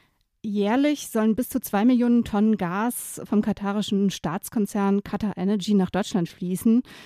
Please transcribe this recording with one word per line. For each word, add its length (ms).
Jährlich 680
sollen 260
bis 140
zu 120
zwei 240
Millionen 380
Tonnen 340
Gas 680
vom 200
katarischen 680
Staatskonzern 920
Qatar 340
Energy 380
nach 160
Deutschland 360
fließen. 540